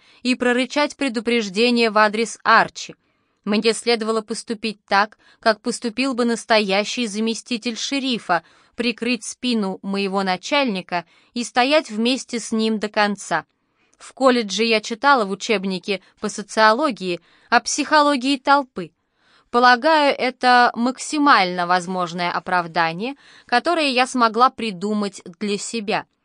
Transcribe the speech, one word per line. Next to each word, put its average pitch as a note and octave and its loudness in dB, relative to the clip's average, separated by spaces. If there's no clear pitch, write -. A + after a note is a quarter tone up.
и B3 0
прорычать B3+ 0
предупреждение A#3 0
в G#3 0
адрес G#3+ 0
Арчи. - 2
Мне G#3+ 0
следовало A3 -2
поступить A3 -8
так, G#3 0
как A3 0
поступил B3 -4
бы A#3+ 0
настоящий G#3+ 0
заместитель A3 -4
шерифа, B3 -2
прикрыть A#3+ -4
спину G#3+ -4
моего G3 -2
начальника F#3 -2
и A#3 -4
стоять C4+ 0
вместе A#3 -2
с - -10
ним A3 -2
до G#3 -4
конца. G3+ -2
В - -20
колледже A#3 0
я A3+ 2
читала A#3 2
в F#3+ -6
учебнике G3 -4
по G#3+ -6
социологии A3 0
о A#3 4
психологии C#4+ 2
толпы. C4+ 0
Полагаю, B3 4
это B3 4
максимально A#3 0
возможное F3 -2
оправдание, F3 -2
которое D4+ 0
я B3 2
смогла A#3+ 2
придумать G3+ -4
для G#3 -4
себя. G3+ -4